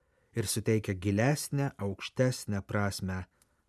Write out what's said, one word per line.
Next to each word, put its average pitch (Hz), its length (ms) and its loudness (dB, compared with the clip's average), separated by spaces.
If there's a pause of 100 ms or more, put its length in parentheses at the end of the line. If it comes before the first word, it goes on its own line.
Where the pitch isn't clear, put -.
(380)
ir 113 80 0
suteikia 107 480 2
gilesnę, 117 800 2
aukštesnę 101 880 -2
prasmę 95 640 -2 (460)